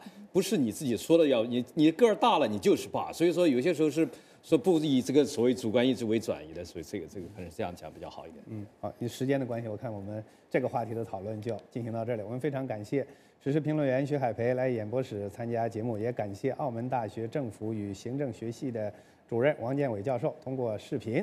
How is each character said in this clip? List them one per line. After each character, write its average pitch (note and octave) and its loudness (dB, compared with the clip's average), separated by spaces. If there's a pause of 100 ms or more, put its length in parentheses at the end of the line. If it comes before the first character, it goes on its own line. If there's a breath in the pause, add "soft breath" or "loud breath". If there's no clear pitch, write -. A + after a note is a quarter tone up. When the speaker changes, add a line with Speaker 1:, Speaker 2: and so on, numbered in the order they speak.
(320 loud breath)
Speaker 1:
不 F3+ 6
是 G#3 0
你 A#2+ 2
自 D#3 -8
己 A#2+ 2
说 D#3+ 4
的 E3 8
要， A#2+ 4
你， B2 0 (120)
你 D#3 6
个 F#3+ 6
儿 G#3+ 4
大 G#3+ 6
了， C3+ 4
你 G#2 -2
就 F#3 6
是 - 0
霸。 F2+ -4
所 E3 2
以 F3 4
说 F3 4
有 B2+ 4
些 E3 2
时 C#3+ 0
候 D#3 4
是 D#3 2 (400 loud breath)
说 E3 6
不 E3 4
以 C#3+ 4
这 C3 -2
个 C#3+ 8
所 A#2 0
谓 B2+ 6
主 A2+ -2
观 A#2+ 4
意 C3 4
志 A2+ -4
为 A2 2
转 E2 -4
移 D#2 -16
的， F2 -10
所 E2+ -10
以 - -10
这 G2 -8
个， D#2+ -8
这 F#2+ -14
个 E2+ -12 (100)
可 F#2+ -12
能 E2+ -12
这 G#2+ -8
样 F2+ -4
讲 D#2+ -14
比 E2 -20
较 E2 -12
好 D2 -14
一 E2 -14
点。 D#2 -20
Speaker 2:
嗯， G#2+ -10 (140)
好， G#2+ -6 (100)
因 B2 -6
为 A#2+ -4
时 B2+ -4
间 C#3 2
的 C3 -2
关 A#2 -6
系， A2+ -8
我 G#2 -6
看 A2+ -8
我 G2+ -8
们 G#2+ -10 (240 soft breath)
这 D#3+ 0
个 B2+ 0
话 A#2 -2
题 A2 -8
的 A2+ -4
讨 G#2+ -8
论 G#2+ -8
就 A2+ -4 (160)
进 B2 -8
行 A#2 -6
到 A2+ -4
这 A#2 -4
里。 G#2+ -6
我 G2+ -10
们 B2 -8
非 D#3 -2
常 C3+ -4
感 G#2+ -8
谢 B2+ -2 (380 loud breath)
时 C#3 0
事 D#3 2
评 D3+ 0
论 D3 2
员 C3 2
徐 C#3 -2
海 B2 0
培 A#2 0
来 B2+ 0
演 G#2+ -2
播 B2+ -2
室 G2+ -6
参 A#2 -8
加 A#2 0
节 A2 -4
目， A#2 -2
也 A2+ -2
感 G#2 -4
谢 C3 -2
澳 D3 -4
门 A#2 -6
大 B2 -2
学 A2+ -6
政 B2+ -4
府 A2 -6
与 G2+ -4
行 A#2+ -8
政 C#3 -4
学 A2+ -8
系 B2+ -6
的 G#2+ -4 (380 loud breath)
主 A#2 0
任 C#3+ 4
王 B2+ -2
建 C#3 0
伟 G2+ -4
教 A#2+ -2
授 C#3 -2
通 C3 -6
过 A#2 -2
视 - -8
频 A#2+ -2